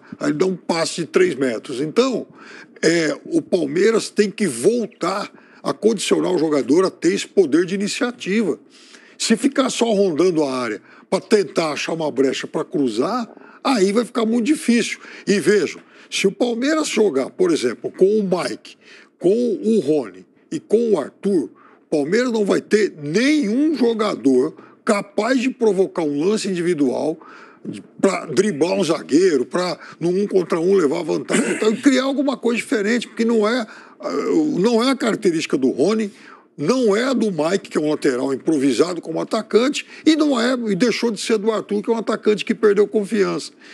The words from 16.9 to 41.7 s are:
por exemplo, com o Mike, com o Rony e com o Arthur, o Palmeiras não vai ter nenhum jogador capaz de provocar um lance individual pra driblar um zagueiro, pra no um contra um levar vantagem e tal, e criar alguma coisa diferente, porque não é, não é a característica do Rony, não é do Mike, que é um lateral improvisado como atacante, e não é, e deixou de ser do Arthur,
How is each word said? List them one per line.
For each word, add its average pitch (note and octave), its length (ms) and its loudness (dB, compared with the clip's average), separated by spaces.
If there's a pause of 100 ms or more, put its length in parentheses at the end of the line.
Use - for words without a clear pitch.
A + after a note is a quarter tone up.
por - 220 0
exemplo, A#2+ 440 -2
com F#3 100 4
o G#3+ 180 2
Mike, F3 520 -4 (440)
com E3+ 100 2 (340)
o A3 180 2
Rony B2 440 -2 (260)
e D#3+ 80 -6
com A3+ 340 0
o F3 60 0
Arthur, D3+ 440 -2
o G2 60 -8 (420)
Palmeiras F#3 400 0
não A3 120 0
vai F#3+ 180 2
ter G#3 380 0
nenhum B3+ 760 0
jogador E3 800 0 (280)
capaz G#3+ 560 0
de B3 120 -2
provocar F#3+ 500 0
um D3 260 -2
lance G#3+ 220 -2
individual D#3 680 -2 (840)
pra G3 240 0
driblar E3 480 0
um G3 100 0
zagueiro, C#3+ 600 2
pra F3 320 -4 (220)
no E3 100 -2
um F#3+ 160 0
contra F#3 340 0
um F3+ 140 2
levar E3 300 2
vantagem E3 480 -2
e - 80 -4
tal, G#3+ 120 2
e G#3 60 -2
criar C4 280 2
alguma C4+ 300 -2
coisa A#3 220 -2
diferente, A3 500 -2
porque - 160 -4
não A3+ 240 2
é, A3+ 200 -2 (880)
não A3 260 2
é C4 60 2
a C4+ 60 2
característica F#3 600 -2
do C3 120 2
Rony, G3 420 0 (460)
não G#3 380 0
é B3+ 200 0
do G#3+ 160 0
Mike, E3+ 380 -2
que - 80 -4
é E3+ 40 0
um D3+ 80 0
lateral C3+ 440 0
improvisado C#3 680 0
como E3 180 -8
atacante, A3 640 0 (200)
e D#4+ 100 6
não D4 240 0
é, A#3+ 140 0 (160)
e G3 60 0
deixou A#3 340 0
de G#3 100 -6
ser A3+ 180 -2
do G#3 140 0
Arthur, G#3 300 -4